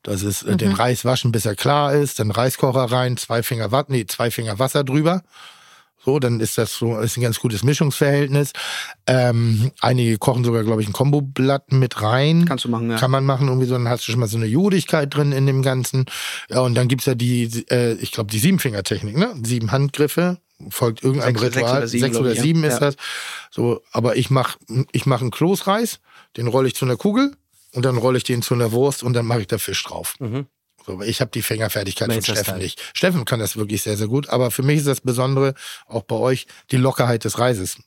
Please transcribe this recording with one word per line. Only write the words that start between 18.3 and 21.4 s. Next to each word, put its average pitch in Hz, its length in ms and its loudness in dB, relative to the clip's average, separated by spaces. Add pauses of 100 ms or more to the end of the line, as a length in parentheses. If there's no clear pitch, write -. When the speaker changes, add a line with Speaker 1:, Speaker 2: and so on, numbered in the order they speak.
Speaker 1:
Siebenfinger-Technik, 107 800 0
ne? 214 180 0 (100)
Sieben 113 280 -2
Handgriffe, 147 680 0 (320)
folgt 117 320 -2
irgendeinem 127 360 2
Speaker 3:
Sechs, 120 160 0